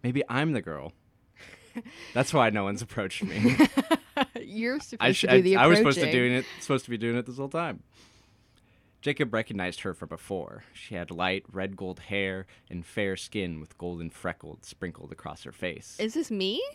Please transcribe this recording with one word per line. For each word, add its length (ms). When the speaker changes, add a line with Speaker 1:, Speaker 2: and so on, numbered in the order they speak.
Speaker 1:
Maybe 260
I'm 260
the 80
girl. 320
Speaker 2:
<laughs> 80
Speaker 1:
That's 200
why 180
no 120
one's 180
approached 420
me. 340
Speaker 2:
<laughs> 420
You're 380
supposed 220
Speaker 1:
I 100
sh-, 100
Speaker 2:
to 60
do 140
the 160
Speaker 1:
I, 60
I 40
was 120
supposed 180
to 60
Speaker 2:
approaching. 180
Speaker 1:
doing 120
it, 120
supposed 240
to 60
be 60
doing 200
it 80
this 120
whole 120
time. 340
Jacob 320
recognized 480
her 120
from 140
before. 560
She 220
had 160
light 400
red 240
gold 240
hair 460
and 160
fair 320
skin 420
with 180
golden 320
freckles 520
sprinkled 500
across 320
her 80
face. 480
Speaker 2:
Is 140
this 180
me? 320